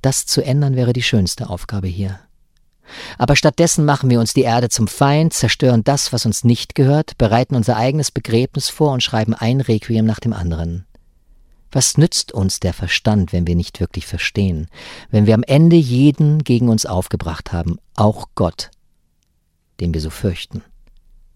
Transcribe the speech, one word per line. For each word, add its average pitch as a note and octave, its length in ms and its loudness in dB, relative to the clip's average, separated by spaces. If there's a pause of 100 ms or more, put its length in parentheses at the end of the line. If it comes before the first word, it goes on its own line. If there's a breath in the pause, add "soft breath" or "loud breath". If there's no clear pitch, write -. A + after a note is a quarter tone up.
Das - 240 -2
zu - 180 -2
ändern C3+ 340 0
wäre B2 180 0
die B2 80 -4
schönste G#2 480 -2
Aufgabe F#2+ 380 -8
hier. F#2+ 320 -6 (960 loud breath)
Aber C#3 180 6
stattdessen D#3+ 480 2
machen C#3 260 2
wir A#2+ 100 4
uns A2+ 120 -2
die C3+ 100 2
Erde A#2+ 260 2
zum G#2+ 200 0
Feind, D3+ 460 2
zerstören A#2+ 500 2
das, - 280 0
was A#2 120 -4
uns A2 200 -2
nicht A#2+ 300 0
gehört, C#3+ 440 2
bereiten A#2+ 360 2
unser A#2 220 0
eigenes C3+ 340 -2
Begräbnis - 580 -4
vor D3+ 240 0
und B2 100 -2
schreiben A2 320 -2
ein B2 260 0
Requiem A2 460 0
nach A2 140 -2
dem A#2 120 -4
anderen. E2+ 540 -6 (840)
Was - 260 0
nützt - 340 0
uns F#2+ 260 -4
der F2+ 140 -4
Verstand, G2+ 600 -2
wenn F2 140 0
wir F2 80 0
nicht - 240 -4
wirklich - 280 -6
verstehen, F2 600 -4 (420 loud breath)
wenn G#2 160 4
wir G#2+ 80 6
am A#2 100 2
Ende E3 320 6
jeden D3 680 4
gegen A#2+ 260 2
uns A2 160 2
aufgebracht - 680 -6
haben, E2+ 260 -4 (160)
auch - 400 -2
Gott, - 360 -4 (1080)
den E2+ 160 -2
wir D#2+ 60 -4
so D#2 100 -8
fürchten, - 520 -6 (720)